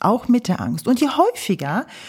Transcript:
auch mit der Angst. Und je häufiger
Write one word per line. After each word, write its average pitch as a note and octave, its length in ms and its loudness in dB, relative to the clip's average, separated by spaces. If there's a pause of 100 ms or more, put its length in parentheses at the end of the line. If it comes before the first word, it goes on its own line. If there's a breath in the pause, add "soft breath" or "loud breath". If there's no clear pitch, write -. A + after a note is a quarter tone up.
auch G#3+ 260 0
mit A#3+ 220 2
der F3+ 120 0
Angst. A3 280 -4
Und B3+ 120 2
je D4 80 2
häufiger B3 760 0 (220 loud breath)